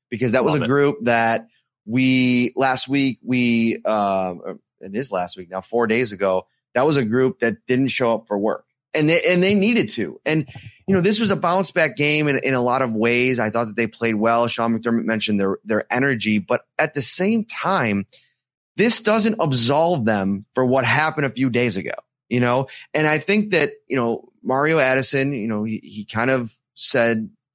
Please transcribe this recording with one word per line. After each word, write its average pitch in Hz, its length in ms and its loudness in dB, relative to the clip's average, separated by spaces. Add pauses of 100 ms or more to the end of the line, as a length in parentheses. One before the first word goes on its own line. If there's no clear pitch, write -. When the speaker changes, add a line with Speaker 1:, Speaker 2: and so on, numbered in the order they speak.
(100)
Speaker 1:
because 120 220 -2
that 127 120 2
was - 80 2
Speaker 2:
Love 147 80 0
Speaker 1:
a 113 40 -2
Speaker 2:
it. 113 40 -2
Speaker 1:
group 143 360 2
that 117 420 2 (400)
we, 127 680 2
last 131 320 0
week, 135 360 0
we, 117 640 0
uh, 98 480 0 (480)
it 98 120 -12
is 127 160 -6
last 90 280 -6
week 87 120 -18
now, 92 120 -8
four 117 240 -2
days 113 260 0
ago, 92 340 -2 (280)
that 127 100 2
was 151 140 2
a 127 80 2
group 123 340 0
that 117 260 -2
didn't 127 220 2
show 117 240 0
up 110 160 -4
for 104 100 -2
work. 104 280 -4 (260)
And 151 160 2
they, 170 140 4
and 180 200 2
they 196 120 4
needed 202 380 2
to. 87 340 -6
And, 156 200 0 (400)
you 196 80 2
know, 185 60 4
this 208 180 2
was 220 120 0
a 185 60 0
bounce 180 340 0
back 160 260 0
game 151 320 2
in, 135 120 2
in 135 120 0
a 127 80 2
lot 123 220 2
of 117 100 -2
ways. 120 460 2
I 110 100 0
thought 113 200 -2
that 101 80 -14
they 113 100 0
played 113 300 -2
well. 117 320 2
Sean 117 280 -2
McDermott 117 280 -2
mentioned 104 360 -2
their, 98 240 0
their 107 260 -2
energy, 117 500 0
but - 260 -4 (120)
at 151 140 0
the 143 80 -6
same 214 460 0
time, 123 580 -2 (720)
this 226 260 2
doesn't 220 380 2
absolve 143 640 0
them 101 500 0
for 131 100 0
what 127 200 2
happened 147 420 0
a 123 40 -4
few 131 200 -2
days 117 260 0
ago, - 180 -6 (340)
you 123 120 0
know? 123 280 2 (260)
And 151 120 2
I 151 120 2
think 208 320 0
that, 156 220 2 (140)
you 139 100 -4
know, 117 340 -2 (120)
Mario 143 360 0
Addison, 135 540 0
you 113 160 -6
know, 107 160 -2
he, 110 140 -6
he 101 260 -14
kind 117 260 -2
of 123 260 -2 (180)
said 117 560 0 (240)